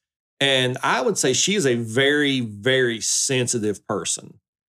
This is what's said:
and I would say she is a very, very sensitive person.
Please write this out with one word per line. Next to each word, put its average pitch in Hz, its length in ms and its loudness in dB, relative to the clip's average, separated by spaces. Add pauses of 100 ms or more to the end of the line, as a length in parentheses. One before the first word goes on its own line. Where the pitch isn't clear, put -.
(400)
and 131 440 2
I 196 180 0
would 240 160 0
say 135 160 2
she 185 220 0
is 185 100 2
a 127 100 2
very, 135 640 0
very 117 600 0
sensitive 117 840 -2
person. - 520 -6 (300)